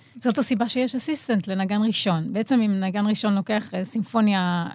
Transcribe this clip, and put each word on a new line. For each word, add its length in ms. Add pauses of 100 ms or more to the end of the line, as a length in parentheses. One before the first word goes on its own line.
(160)
זאת 220
הסיבה 320
שיש 260
אסיסטנט 520
לנגן 340
ראשון. 520
בעצם 280
אם 180
נגן 260
ראשון 300
לוקח, 380
אה, 120
סימפוניה 880